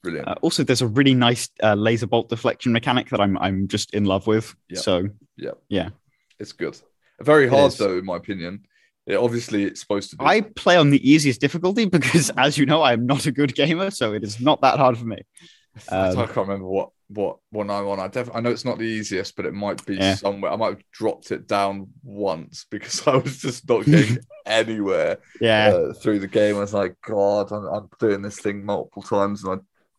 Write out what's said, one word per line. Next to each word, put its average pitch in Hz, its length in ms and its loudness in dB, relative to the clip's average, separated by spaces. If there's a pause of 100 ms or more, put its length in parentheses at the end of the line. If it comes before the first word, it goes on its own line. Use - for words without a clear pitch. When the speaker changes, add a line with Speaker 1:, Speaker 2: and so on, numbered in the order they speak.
Speaker 1:
Brilliant. 80 260 -8
Speaker 2:
Uh, 95 140 -6
also, 156 240 0
there's 131 160 0
a 123 60 0
really 135 260 2
nice, 120 340 2 (160)
uh, 104 120 4
laser 110 320 0
bolt 117 200 0
deflection 117 460 -2
mechanic 120 360 0
that 101 120 0
I'm, 98 160 2
I'm 98 320 -2
just - 240 -6
in 104 100 0
love 98 240 0
with. 110 260 0 (140)
Speaker 1:
Yeah. 90 140 -10
Speaker 2:
So, 92 260 0 (300)
Speaker 1:
Yeah. - 140 -10 (180)
Speaker 2:
yeah. 92 200 -2 (500)
Speaker 1:
It's 104 120 -14
good. - 260 -10 (440)
Very 147 240 6
Speaker 2:
It 120 60 2
Speaker 1:
hard, 139 200 6
Speaker 2:
is. - 60 -10
Speaker 1:
though, 98 220 0
in 92 60 -8
my 90 120 -6
opinion. 90 480 -10 (400)
It, 98 100 -4
obviously, 117 480 -2
it's - 160 -6
supposed 101 300 -6
to - 80 -20
be. 135 80 -8
Speaker 2:
I 208 160 4
play 190 340 2
on 151 140 6
the 139 200 4
easiest 147 300 4
difficulty 180 460 0
because, 151 440 2
<laughs> - 80 -6
as 139 200 2
you 143 80 4
know, 156 160 4
I 131 100 6
am 117 140 0
not 135 220 0
a 143 40 0
good 139 240 -2
gamer, 170 360 0
so 113 220 -2
it 110 120 -6
is 107 160 -10
not 143 200 2
that 135 160 4
hard 127 200 4
for 117 80 -12
me. 110 140 -8 (680)
Speaker 1:
I 95 200 0
Speaker 2:
Um, 92 60 -2
Speaker 1:
can't 113 200 -4
remember 98 320 -4
what, 98 220 -4 (180)
what 101 300 -6 (140)
one 104 180 -6
I'm 101 180 -4
on. 98 140 -4
I 95 80 -8
def-, 120 260 -6
I 117 60 -4
know 120 100 0
it's 117 140 -6
not 120 140 -4
the 113 40 -6
easiest, 104 540 -6
but 95 80 -8
it 76 80 -6
might 101 320 -8
be 98 100 -6
Speaker 2:
Yeah. 95 200 0
Speaker 1:
somewhere. 98 360 -4
I 101 60 -4
might 110 140 -2
have 101 200 -14
dropped - 400 -6
it - 160 -8
down 98 400 -2 (160)
once 101 680 -8
because - 340 -10
<laughs> - 40 2
I 135 80 4
was 135 220 -2
just - 320 -8
not 117 160 2
getting 135 320 6 (140)
Speaker 2:
<laughs> - 140 -20
Speaker 1:
anywhere, 101 720 0 (200)
Speaker 2:
Yeah. 110 340 4
Speaker 1:
uh, 78 200 0
through 107 260 0
the 95 80 -4
game. 104 300 2
I - 20 -2
was 101 140 -4
like, 98 220 -2 (100)
"God, 101 480 0
I'm, 104 120 -8
I'm 95 240 -8 (120)
doing 101 200 2
this 104 180 -12
thing 101 260 -6
multiple 101 380 -6
times, 101 420 -2
and 95 140 -6
I, - 40 -18 (360)